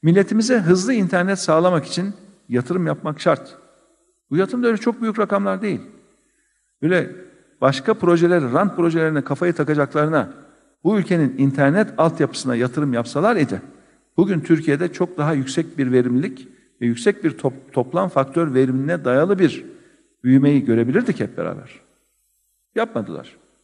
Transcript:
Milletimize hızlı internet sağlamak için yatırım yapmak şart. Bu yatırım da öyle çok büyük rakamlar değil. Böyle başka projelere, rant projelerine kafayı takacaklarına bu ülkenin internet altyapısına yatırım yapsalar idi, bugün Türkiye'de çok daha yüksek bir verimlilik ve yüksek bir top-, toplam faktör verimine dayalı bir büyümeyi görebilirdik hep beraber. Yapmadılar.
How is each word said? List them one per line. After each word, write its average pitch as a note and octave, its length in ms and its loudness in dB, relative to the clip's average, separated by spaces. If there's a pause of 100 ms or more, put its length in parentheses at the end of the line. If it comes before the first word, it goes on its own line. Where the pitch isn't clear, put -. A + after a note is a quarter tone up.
Milletimize G#3+ 580 4
hızlı F#3 340 2
internet F#3+ 460 0
sağlamak E3 460 2
için G3 280 -6 (360)
yatırım D#3 380 -2
yapmak D3+ 340 -6
şart. - 360 -2 (720)
Bu C#3+ 80 -2
yatırım G3 260 -2
da A#3+ 40 2
öyle A3+ 100 2
çok A3 240 -2
büyük A3 180 -4
rakamlar G3 420 -2
değil. F#3+ 200 -4 (1000)
Böyle E3 340 0 (460)
başka C#3 320 2
projelere, F3 580 2
rant E3+ 240 0
projelerine D#3+ 480 0
kafayı F3 300 -2
takacaklarına D3 800 0 (500)
bu G3+ 160 2
ülkenin D#3 380 0
internet C#3 600 2
altyapısına D#3 580 0
yatırım B2+ 380 -2
yapsalar C#3+ 420 0
idi, A2+ 260 -2 (560)
bugün F#3+ 220 2
Türkiye'de D#3 540 0
çok F3+ 240 -6
daha D3+ 160 0
yüksek D3+ 440 -4
bir C3 140 0
verimlilik B2 560 0 (340)
ve B2 40 -2
yüksek A#2+ 380 0
bir D#3 140 -2
top-, - 360 -6
toplam E3+ 360 -2
faktör D3 440 0
verimine C3+ 520 0
dayalı D#3 340 2
bir D#3 260 0 (580)
büyümeyi C3+ 420 4
görebilirdik B2+ 540 0
hep - 180 -6
beraber. E2+ 440 -10 (920)
Yapmadılar. A2 640 -6 (260)